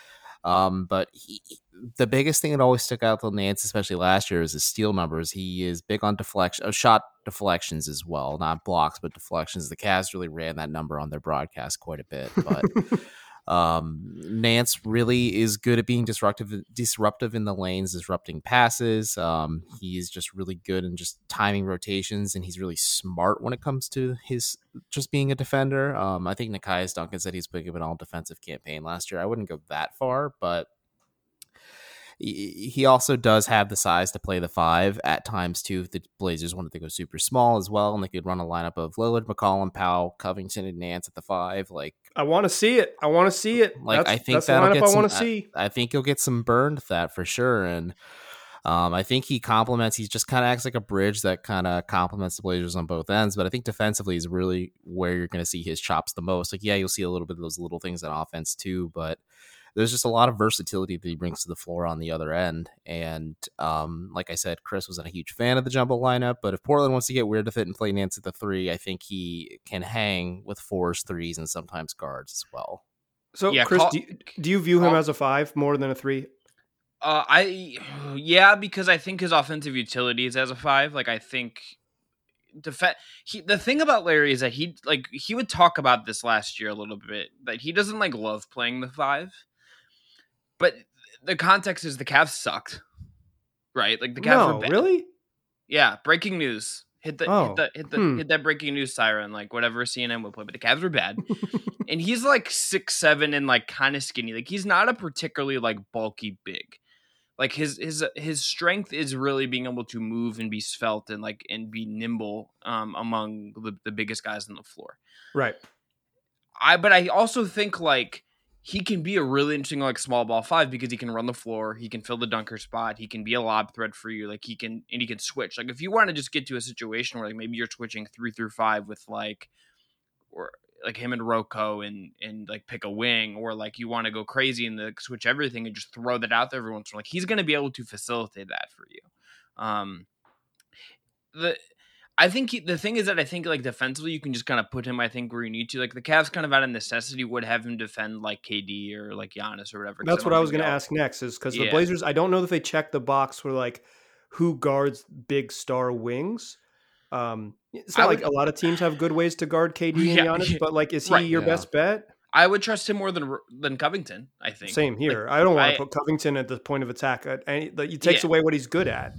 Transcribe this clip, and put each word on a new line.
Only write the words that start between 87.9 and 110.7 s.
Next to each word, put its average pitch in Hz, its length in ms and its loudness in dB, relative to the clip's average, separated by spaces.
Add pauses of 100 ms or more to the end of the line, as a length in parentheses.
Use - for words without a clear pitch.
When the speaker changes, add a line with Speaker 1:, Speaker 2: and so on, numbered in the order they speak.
Speaker 3:
like, 185 140 0
love 107 360 -6
playing 123 300 -2
the 127 80 -6
five. 143 460 -2 (1200)
But 175 160 4 (480)
the 170 140 0
context 185 480 4
is 143 140 -6
the 135 80 -6
Cavs 147 240 6
sucked, - 520 -6 (920)
right? 110 260 2
Like, 123 160 -6
the 131 60 -8
Cavs 226 260 8
Speaker 2:
No, 117 80 4
Speaker 3:
were 107 60 -4
bad. - 100 0
Speaker 2:
really? 339 340 4 (640)
Speaker 3:
Yeah, 139 380 4
breaking 175 320 2
news. 120 480 -4 (160)
Hit 147 160 -8
the, 156 80 0
Speaker 2:
Oh, 185 220 4
Speaker 3:
hit 98 100 -4
the, 156 180 2
hit 151 160 -12
the, - 60 0
Speaker 2:
hmm. 160 220 4
Speaker 3:
hit 151 100 -6
that 156 120 4
breaking 147 320 -2
news 139 220 -4
siren, 107 380 0
like, 104 180 -12
whatever 117 340 -2
C 123 160 -6
N 120 100 -4
N 113 120 -6
will 101 80 -12
play. 107 140 -14
But 104 80 -16
the 117 60 -14
Cavs 131 220 2
were 185 60 -2
bad, 107 300 0 (360)
Speaker 2:
<laughs> - 360 -6
Speaker 3:
and 160 100 -2
he's, 226 240 -2
like, 269 260 2
six - 460 -2
seven 151 380 4
and, 139 140 0
like, 123 200 4
kinda 139 320 0
skinny. 117 320 -6
Like, 117 160 -8
he's 190 180 -6
not 202 220 4
a 247 60 0
particularly, 147 640 -4
like, 113 220 -2 (120)
bulky 107 540 -6
big. - 320 -12 (600)
Like, 131 140 0
his, 143 260 -4
his, 156 280 -4 (100)
his 151 300 -6
strength 185 480 -2
is 143 200 -4
really 135 340 0
being 127 180 -4
able 123 180 -6
to 113 160 -10
move 113 400 -4
and 113 100 -6
be 107 120 -6
svelte 107 480 -4